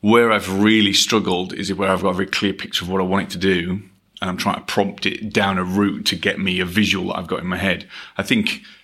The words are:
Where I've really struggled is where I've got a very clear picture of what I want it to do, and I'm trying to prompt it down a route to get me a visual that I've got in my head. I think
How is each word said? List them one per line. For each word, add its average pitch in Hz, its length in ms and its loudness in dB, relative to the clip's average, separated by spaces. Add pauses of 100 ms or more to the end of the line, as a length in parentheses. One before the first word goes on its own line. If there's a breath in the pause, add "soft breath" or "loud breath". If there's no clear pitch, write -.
Where 117 300 6
I've 95 300 2
really 107 320 6
struggled 92 600 0
is 98 200 -6
where 95 160 -2
I've 92 140 2
got 98 60 2
a 90 40 0
very 92 140 -2
clear 98 260 -2
picture - 320 -6
of 87 40 -8
what 95 120 0
I 92 40 0
want 92 180 0
it - 80 -10
to 92 80 -10
do, 90 420 0 (400)
and - 80 -4
I'm 90 80 -6
trying - 180 -2
to - 60 -8
prompt - 460 -2
it - 260 -6
down 98 240 2
a 90 60 0
route 92 440 0
to - 80 -2
get 92 240 -2
me 92 200 -2
a 92 60 0
visual 92 420 0
that 92 100 -4
I've 90 100 -6
got - 120 -4
in 87 80 -6
my 90 100 -2
head. 92 300 -2 (300 loud breath)
I 98 60 -2
think 107 380 0 (220 loud breath)